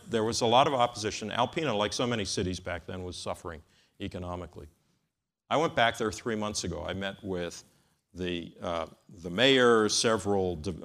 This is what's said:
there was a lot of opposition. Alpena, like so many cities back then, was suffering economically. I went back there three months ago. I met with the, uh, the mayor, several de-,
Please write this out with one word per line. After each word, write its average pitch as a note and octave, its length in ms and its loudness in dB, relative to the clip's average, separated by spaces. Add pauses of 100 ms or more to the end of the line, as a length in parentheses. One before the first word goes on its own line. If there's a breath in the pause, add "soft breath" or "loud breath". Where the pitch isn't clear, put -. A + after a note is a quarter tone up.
(100)
there A2 140 2
was - 180 -2
a B2 40 2
lot A#2+ 200 8
of D3 80 0
opposition. A2 560 -2
Alpena, B2+ 460 0
like G2+ 180 0
so C3 120 0
many A2+ 200 -2
cities F#2 340 -4
back F2 260 -8
then, F#2 160 -10
was F2+ 140 -10
suffering E2+ 460 -10 (360 soft breath)
economically. F2+ 680 -10 (840)
I A#2 80 0
went D#3 180 0
back A#2 220 4
there A2 160 0
three A2+ 240 -6
months G#2 280 -4
ago. E2 220 -6
I F2 60 -4
met G2 320 -6
with F2 400 -6 (480 soft breath)
the, F2 400 -6 (100)
uh, E2+ 240 -4 (360)
the F2 80 -8
mayor, A#2 580 6
several G2 680 2
de-, D#2 280 -6